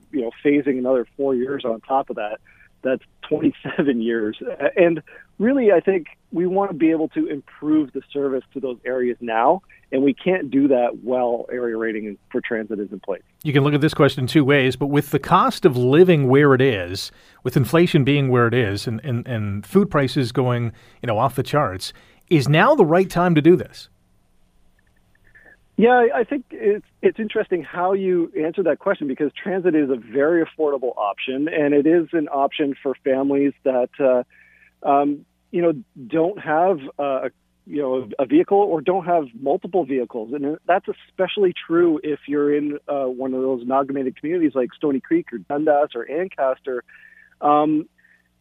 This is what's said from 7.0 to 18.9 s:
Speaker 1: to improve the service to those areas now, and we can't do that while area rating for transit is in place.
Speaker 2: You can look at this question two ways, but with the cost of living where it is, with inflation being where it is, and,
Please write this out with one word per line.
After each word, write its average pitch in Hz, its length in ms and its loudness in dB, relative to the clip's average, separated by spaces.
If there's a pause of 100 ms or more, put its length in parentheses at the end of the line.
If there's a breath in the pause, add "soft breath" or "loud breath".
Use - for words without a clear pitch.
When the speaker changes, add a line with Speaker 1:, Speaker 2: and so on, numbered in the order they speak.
Speaker 1:
to 156 180 -4
improve 151 640 -2
the 131 100 -8 (100)
service 139 320 -4 (100)
to 139 60 -10
those 123 240 -6
areas 123 360 -2
now, 120 420 0 (300 soft breath)
and 135 100 0
we 139 120 2
can't 175 360 -2
do 139 180 2
that 120 360 2
while 120 480 -2
area 120 240 -4
rating 107 420 -6 (120)
for 123 100 -4
transit 110 400 -6
is 98 100 -8
in 98 100 -12
place. 95 220 -8 (220)
Speaker 2:
You 156 80 -4
can 139 100 4
look 147 120 2
at 139 80 0
this 151 120 0
question 135 320 2
two 151 180 2
ways, 131 320 2
but 143 100 -4
with 143 240 0
the 147 80 0
cost 208 460 2
of 147 120 4
living 143 520 4
where 139 260 6
it 127 80 4
is, 95 500 -2 (320 soft breath)
with 127 120 -2
inflation 165 460 4
being 139 260 2
where 123 180 4
it 113 80 0
is, 101 320 -2
and, 113 180 -6